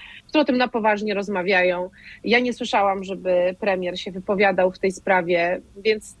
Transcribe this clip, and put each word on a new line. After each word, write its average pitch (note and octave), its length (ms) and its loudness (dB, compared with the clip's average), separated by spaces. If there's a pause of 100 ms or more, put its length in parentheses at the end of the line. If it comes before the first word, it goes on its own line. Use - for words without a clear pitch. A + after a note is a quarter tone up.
(280)
które D#4 140 2
o - 20 4
tym B3 120 0
na B3 120 2
poważnie G#3+ 460 0
rozmawiają. F#3 760 0 (340)
Ja A#3 160 2
nie B3 120 -2
słyszałam, G3+ 520 0
żeby F#3 560 0
premier F#3 400 -2
się G3+ 100 -10
wypowiadał F#3 600 0
w - 60 -18
tej F3 140 0
sprawie, F3+ 680 0 (240)
więc G#3+ 360 -2